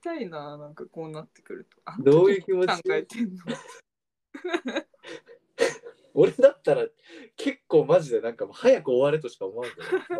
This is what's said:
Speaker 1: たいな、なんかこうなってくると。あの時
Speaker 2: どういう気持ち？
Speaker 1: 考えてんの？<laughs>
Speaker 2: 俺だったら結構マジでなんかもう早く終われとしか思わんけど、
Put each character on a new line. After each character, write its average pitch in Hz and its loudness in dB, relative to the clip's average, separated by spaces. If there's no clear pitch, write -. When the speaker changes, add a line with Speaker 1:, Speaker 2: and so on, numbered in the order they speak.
Speaker 1:
た 339 -8
い 208 -10
な、 147 -12
な 147 -16
ん 151 -20
か - -16
こ 160 -14
う 156 -14
な 156 -14
っ - -20
て - -20
く - -18
る - -16
と。 - -20
あ 87 -14
の 131 -8
時 135 6
Speaker 2:
ど 165 8
う 202 8
い 196 2
う 185 -8
気 196 -6
持 185 2
ち？ - -
Speaker 1:
考 180 -2
え 156 -2
て - -14
ん 185 -4
の？ 175 -18
<laughs> 311 -8
Speaker 2:
俺 147 4
だ 262 6
っ - -4
た 147 0
ら - -2
結 - -8
構 151 4
マ 165 4
ジ 139 -10
で 113 0
な 113 -6
ん 117 -16
か 101 -10
も 98 -12
う - -20
早 240 2
く 139 -4
終 123 2
わ 143 2
れ 156 0
と - -10
し - -18
か 98 -8
思 98 -10
わ 120 -8
ん 117 -12
け - -20
ど、 - -16